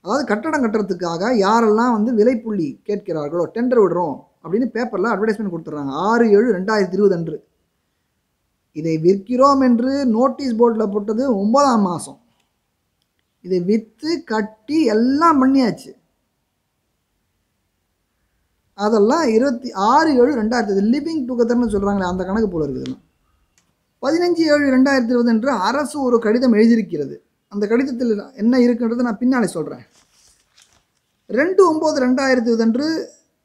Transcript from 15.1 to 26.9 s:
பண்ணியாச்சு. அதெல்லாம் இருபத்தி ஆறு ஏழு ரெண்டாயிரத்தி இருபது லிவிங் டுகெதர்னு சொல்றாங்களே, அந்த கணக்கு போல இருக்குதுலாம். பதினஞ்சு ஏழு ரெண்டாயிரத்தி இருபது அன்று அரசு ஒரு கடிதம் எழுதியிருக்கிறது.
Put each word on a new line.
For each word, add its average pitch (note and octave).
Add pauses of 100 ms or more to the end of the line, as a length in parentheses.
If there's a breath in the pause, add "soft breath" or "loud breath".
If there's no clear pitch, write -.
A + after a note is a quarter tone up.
பண்ணியாச்சு. C4 (2750)
அதெல்லாம் A3+
இருபத்தி A#3+
ஆறு C4+
ஏழு B3
ரெண்டாயிரத்தி A3
இருபது G3
லிவிங் C#4+
டுகெதர்னு A#3+
சொல்றாங்களே, G3+
அந்த F#3
கணக்கு G#3
போல E3
இருக்குதுலாம். C3 (1000)
பதினஞ்சு E4+
ஏழு D4
ரெண்டாயிரத்தி C4
இருபது A#3+
அன்று A3+
அரசு C4
ஒரு B3
கடிதம் A#3+
எழுதியிருக்கிறது. G3+ (300)